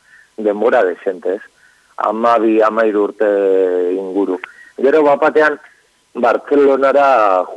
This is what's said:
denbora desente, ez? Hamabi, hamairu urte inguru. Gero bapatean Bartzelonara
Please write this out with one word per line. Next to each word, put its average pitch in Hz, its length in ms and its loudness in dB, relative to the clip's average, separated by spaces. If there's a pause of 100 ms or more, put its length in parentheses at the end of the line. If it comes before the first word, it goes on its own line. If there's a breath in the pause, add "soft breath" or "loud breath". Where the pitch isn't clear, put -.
(380 soft breath)
denbora 107 460 0
desente, 90 520 -4
ez? 107 60 -12 (560 soft breath)
Hamabi, 110 640 0
hamairu 107 440 0
urte 104 240 -2 (640)
inguru. 95 440 -4 (380 loud breath)
Gero 139 280 0
bapatean 147 540 0 (580 soft breath)
Bartzelonara 131 1300 2 (140)